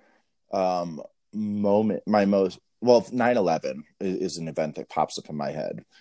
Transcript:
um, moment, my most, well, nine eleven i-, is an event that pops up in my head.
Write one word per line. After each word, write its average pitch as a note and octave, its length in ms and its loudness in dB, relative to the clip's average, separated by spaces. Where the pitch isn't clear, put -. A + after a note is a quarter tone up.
um, F2+ 480 -2
moment, G#2 760 2
my G#2 180 4
most, G2 340 2
well, A#2+ 320 6
nine B2 240 2
eleven D#2 480 -2
i-, - 40 -6
is F2+ 340 -4
an E2 100 -8
event D#2 280 -4
that D#2 120 -12
pops - 300 -2
up - 100 -12
in D#2 80 -8
my C#2+ 160 -4
head. - 320 -8